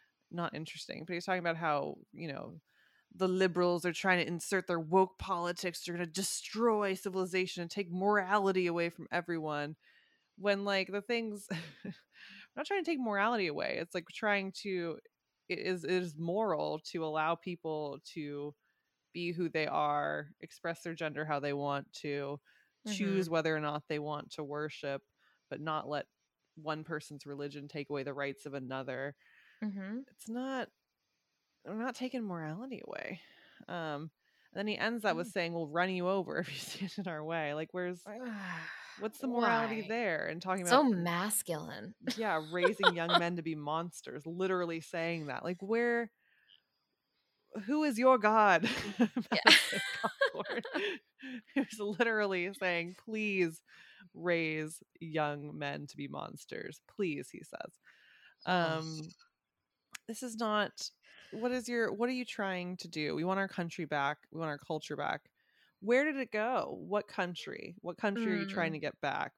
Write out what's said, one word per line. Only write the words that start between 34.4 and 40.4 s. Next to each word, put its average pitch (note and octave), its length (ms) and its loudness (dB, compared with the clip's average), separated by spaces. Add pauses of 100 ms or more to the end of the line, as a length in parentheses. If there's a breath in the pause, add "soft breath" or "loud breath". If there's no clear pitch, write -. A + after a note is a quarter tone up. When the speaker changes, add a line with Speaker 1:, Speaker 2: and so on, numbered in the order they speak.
Speaker 1:
and - 60 -6
then G#3 80 -2
he G#3+ 100 0
ends A3+ 280 0
that F3+ 120 4
with F3+ 120 -2
Speaker 2:
Mm. F#3+ 40 -14
Speaker 1:
saying, E3+ 220 0
"We'll E3 140 -2
run F3 220 2
you F3+ 180 0
over F#3 300 2
<laughs> - 20 2
if E3 120 -4 (280)
you F#3+ 80 -2
stand F#3+ 180 -6
in F3+ 60 -4
our D3+ 120 -4
way." D#3 300 -2
Like, D#3+ 180 -4
where's, F3+ 320 -4
Speaker 2:
<sighs> G3+ 960 -8
Speaker 1:
what's G#3+ 180 -6
the C4+ 100 -4
morality A3+ 540 4
Speaker 2:
Why? - 60 -6
Speaker 1:
there? G#3+ 380 0
And E3 160 -4